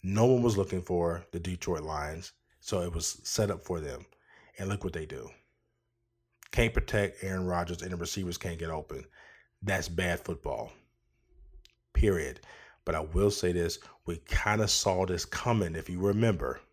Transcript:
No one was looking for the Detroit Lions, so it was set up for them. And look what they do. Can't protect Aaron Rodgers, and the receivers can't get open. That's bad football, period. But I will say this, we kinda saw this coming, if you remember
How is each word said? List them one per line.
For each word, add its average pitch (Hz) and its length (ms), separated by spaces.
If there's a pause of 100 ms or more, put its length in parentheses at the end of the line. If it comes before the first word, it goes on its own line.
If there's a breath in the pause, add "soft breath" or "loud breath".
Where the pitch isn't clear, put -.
No 104 240
one 127 160
was 107 160
looking 92 240
for 85 480
the - 80
Detroit 87 440
Lions, 76 500 (260)
so 92 240
it 87 100
was - 300
set 101 300
up - 120
for 87 140
them. 123 260 (560 soft breath)
And 98 80
look 98 140
what 92 100
they 80 140
do. 62 240 (1200)
Can't 113 240
protect - 480
Aaron 92 240
Rodgers, 87 360
and 90 100
the 87 40
receivers 85 400
can't 85 220
get 82 120
open. 76 340 (580 loud breath)
That's 95 260
bad 85 300
football, 78 540 (1200)
period. 82 480 (440 loud breath)
But 80 120
I 78 40
will 87 300
say 90 220
this, 85 260 (280 loud breath)
we 85 100 (100)
kinda 107 400
saw 92 400
this 90 180
coming, 98 520
if 80 120
you 90 120
remember 101 600 (120)